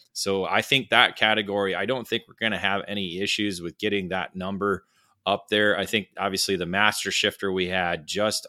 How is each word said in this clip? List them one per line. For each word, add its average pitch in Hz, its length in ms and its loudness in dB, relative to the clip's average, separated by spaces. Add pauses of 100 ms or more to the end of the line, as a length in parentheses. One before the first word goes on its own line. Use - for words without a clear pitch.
(140)
so 98 320 -2
I 95 160 2
think 135 280 0
that 113 260 6
category, 101 580 0
I 98 140 -2
don't 123 200 -2
think - 200 -4
we're - 120 -20
gonna 107 200 -2
have 98 280 0
any 95 320 -4
issues 98 440 -2
with 85 160 -10
getting 101 300 -2
that 92 260 -4
number 95 500 -4 (400)
up 101 220 0
there. 104 280 4
I 95 120 -2
think 104 300 0
obviously 95 380 -2
the 87 120 -2
Master 101 420 2
Shifter, 98 420 0
we 92 160 0
had 87 380 -2
just 101 440 -2